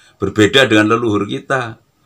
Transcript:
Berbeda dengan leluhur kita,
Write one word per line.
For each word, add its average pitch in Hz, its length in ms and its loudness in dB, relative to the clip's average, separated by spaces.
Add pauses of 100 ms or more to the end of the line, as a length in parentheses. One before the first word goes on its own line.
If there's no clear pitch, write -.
(200)
Berbeda 107 480 2
dengan 107 240 2
leluhur 107 320 -2
kita, 127 560 -8 (260)